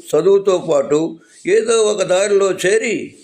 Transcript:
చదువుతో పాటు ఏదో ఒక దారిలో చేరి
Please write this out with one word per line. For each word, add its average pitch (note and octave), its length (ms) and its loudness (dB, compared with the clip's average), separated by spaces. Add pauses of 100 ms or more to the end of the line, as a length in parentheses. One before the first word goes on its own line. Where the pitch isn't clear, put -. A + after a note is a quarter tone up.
చదువుతో F#3+ 480 2
పాటు D3+ 600 -2 (300)
ఏదో A3+ 300 0
ఒక G#3 260 0
దారిలో F#3+ 480 2
చేరి G#3 720 -2